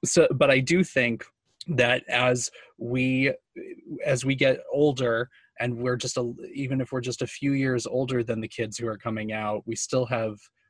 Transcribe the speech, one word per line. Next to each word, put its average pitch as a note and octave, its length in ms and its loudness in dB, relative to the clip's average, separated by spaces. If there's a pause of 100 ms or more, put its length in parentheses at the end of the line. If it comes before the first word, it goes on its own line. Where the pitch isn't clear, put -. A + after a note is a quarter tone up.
So, D#3 240 6
but C#3 220 4
I C3 80 6
do E3 240 4
think A#2+ 420 0 (440)
that B2 380 2
as B2 420 2 (280)
we, B2+ 560 0 (720)
as B2+ 180 0
we C3+ 120 2
get C3 360 2
older, B2+ 580 2 (300)
and A#2+ 180 -2
we're B2 200 -2
just B2+ 200 -6
a, A#2+ 160 -2 (200)
even C3+ 280 -2
if B2 100 -6
we're B2+ 100 -4
just B2 200 -6
a B2+ 60 -4
few C#3 260 -2
years C3 340 0
older B2+ 360 0
than A2+ 180 -4
the A2+ 60 -8
kids A2 300 -6
who A#2 100 -4
are G#2+ 100 -4
coming A2 360 -6
out, G#2+ 320 -4
we E3+ 100 -6
still B2+ 300 -2
have A2+ 320 -4 (320)